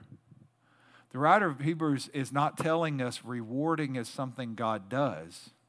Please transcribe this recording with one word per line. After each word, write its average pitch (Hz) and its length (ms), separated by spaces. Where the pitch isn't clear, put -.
The 127 80
writer 180 280
of 139 140
Hebrews 151 520
is 135 180
not 143 260
telling 160 440
us 123 220
rewarding 131 720
is 117 120
something 127 460
God 107 360
does. 101 640